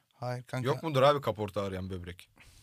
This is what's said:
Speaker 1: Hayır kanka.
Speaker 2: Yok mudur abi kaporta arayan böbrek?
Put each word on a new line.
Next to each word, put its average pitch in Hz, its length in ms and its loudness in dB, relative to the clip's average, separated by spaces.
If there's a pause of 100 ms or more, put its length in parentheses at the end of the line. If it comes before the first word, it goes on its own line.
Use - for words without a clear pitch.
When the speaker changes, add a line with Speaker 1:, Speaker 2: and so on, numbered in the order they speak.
(140)
Speaker 1:
Hayır 123 300 -8
kanka. 127 240 -4
Speaker 2:
Yok 131 160 0
mudur 160 180 2
abi 143 200 6
kaporta 104 400 -2
arayan 95 280 -4
böbrek? 90 400 -10 (340)